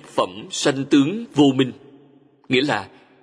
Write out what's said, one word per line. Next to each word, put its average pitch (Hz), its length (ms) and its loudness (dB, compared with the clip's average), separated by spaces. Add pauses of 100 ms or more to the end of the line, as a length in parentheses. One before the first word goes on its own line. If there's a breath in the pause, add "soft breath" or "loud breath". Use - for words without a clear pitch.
phẩm 110 460 -6
sanh 135 340 -2
tướng 165 400 0 (100)
vô 143 200 4
minh", 127 180 -2 (760)
nghĩa 127 140 0
là 107 280 -4 (320 soft breath)